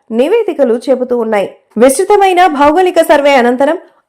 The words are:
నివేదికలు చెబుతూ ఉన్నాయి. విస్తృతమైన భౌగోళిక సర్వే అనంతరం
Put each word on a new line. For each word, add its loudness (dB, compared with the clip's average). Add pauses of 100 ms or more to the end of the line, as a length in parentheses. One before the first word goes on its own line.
(100)
నివేదికలు -2 (100)
చెబుతూ -2
ఉన్నాయి. -4 (240)
విస్తృతమైన 2
భౌగోళిక 2
సర్వే 2
అనంతరం 0 (300)